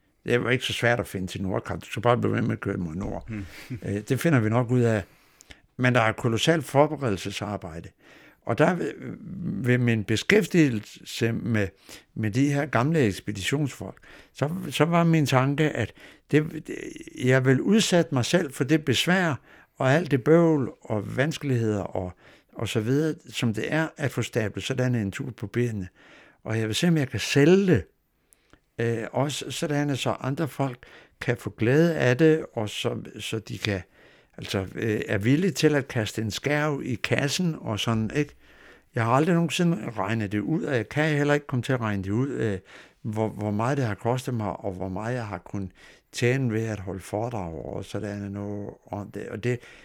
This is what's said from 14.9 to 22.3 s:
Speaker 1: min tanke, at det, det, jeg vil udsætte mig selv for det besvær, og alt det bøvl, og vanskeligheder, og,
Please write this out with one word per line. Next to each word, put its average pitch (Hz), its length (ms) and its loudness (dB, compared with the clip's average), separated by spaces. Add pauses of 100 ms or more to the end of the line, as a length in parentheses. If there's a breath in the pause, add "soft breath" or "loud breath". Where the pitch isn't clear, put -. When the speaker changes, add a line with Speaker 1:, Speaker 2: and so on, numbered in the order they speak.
Speaker 1:
min 160 220 6
tanke, 139 440 2
at 110 220 -4 (380 loud breath)
det, 156 360 2
det, - 80 -8 (500)
jeg 127 200 6
vil 131 160 6
udsætte 180 540 4
mig 120 100 2
selv 170 280 2
for 147 120 -2
det 151 200 2
besvær, 165 500 2 (440 loud breath)
og 131 140 4
alt 156 180 2
det 131 140 2
bøvl, 160 560 4
og 107 360 -4
vanskeligheder, 123 680 0
og, 90 300 -6 (400 soft breath)